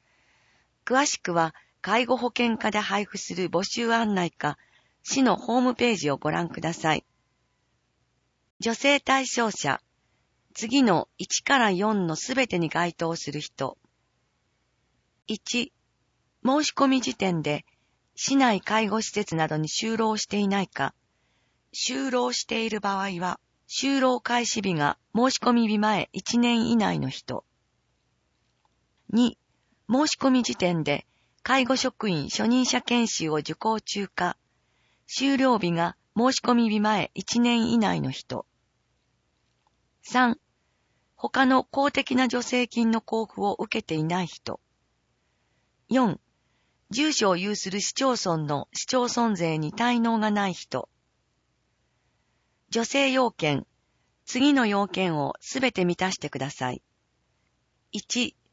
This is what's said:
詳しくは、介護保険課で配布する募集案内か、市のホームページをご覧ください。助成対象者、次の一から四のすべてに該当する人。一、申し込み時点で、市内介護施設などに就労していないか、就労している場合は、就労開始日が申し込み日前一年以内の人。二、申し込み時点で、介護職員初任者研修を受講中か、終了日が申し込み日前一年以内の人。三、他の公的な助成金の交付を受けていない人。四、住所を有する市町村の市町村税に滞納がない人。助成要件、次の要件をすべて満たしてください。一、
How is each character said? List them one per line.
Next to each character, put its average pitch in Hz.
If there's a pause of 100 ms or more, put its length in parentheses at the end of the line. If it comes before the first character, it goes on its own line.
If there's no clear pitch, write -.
(840)
詳 269
し -
く 180
は、 165 (260)
介 226
護 254
保 240
険 233
課 214
で 208
配 196
布 196
す -
る 180
募 170
集 233
案 226
内 175
か、 147 (460)
市 262
の 233
ホ 233
ー -
ム 254
ペ 240
ー 202
ジ 143
を 139
ご 151
覧 170
く -
だ 165
さ 156
い。 - (1600)
助 226
成 277
対 269
象 226
者、 - (760)
次 240
の 180 (100)
一 -
か 269
ら 226
四 190
の 156
す -
べ 247
て 180
に 165
該 170
当 165
す -
る 147
人。 - (1500)
一、 - (720)
申 285
し -
込 277
み 262
時 233
点 175
で、 147 (520)
市 -
内 240
介 220
護 220
施 -
設 208
な 160
ど 156
に 156
就 226
労 220
し -
て 202
い 202
な 196
い 175
か、 - (800)
就 269
労 247
し -
て 226
い 220
る 214
場 196
合 196
は、 180 (300)
就 277
労 254
開 240
始 220
日 190
が 147 (160)
申 247
し -
込 247
み 233
日 214
前 208
一 226
年 240
以 233
内 185
の 135
人。 - (1700)
二、 233 (520)
申 269
し -
込 269
み 254
時 247
点 170
で、 143 (360)
介 262
護 254
職 254
員 156
初 214
任 247
者 247
研 233
修 160
を 156
受 151
講 220
中 196
か、 180 (720)
終 277
了 247
日 180
が 170 (200)
申 247
し -
込 -
み 233
日 214
前 208
一 -
年 240
以 233
内 185
の 135
人。 - (1600)
三、 247 (800)
他 254
の 262
公 277
的 269
な 254
助 247
成 247
金 233
の 226
交 226
付 -
を 202
受 -
け -
て -
い 156
な 175
い 170
人。 - (1300)
四、 233 (720)
住 285
所 208
を 180
有 202
す 196
る 202
市 -
町 262
村 180
の 147
市 -
町 247
村 233
税 165
に 156
滞 240
納 226
が 214
な 202
い 175
人。 - (1800)
助 233
成 277
要 262
件、 147 (580)
次 277
の 254
要 202
件 185
を 139
す -
べ 254
て 185
満 175
た 185
し -
て 151
く 139
だ 135
さ 127
い。 - (1080)
一、 - (160)